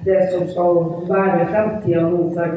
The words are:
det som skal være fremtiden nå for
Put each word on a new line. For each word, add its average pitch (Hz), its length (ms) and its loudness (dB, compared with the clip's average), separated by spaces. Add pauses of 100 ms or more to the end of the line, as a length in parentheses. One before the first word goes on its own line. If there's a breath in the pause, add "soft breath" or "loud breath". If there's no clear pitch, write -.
det 185 260 2
som 175 180 -2
skal 175 260 2 (340)
være 185 420 2
fremtiden 175 600 0
nå 175 240 0
for 170 220 -2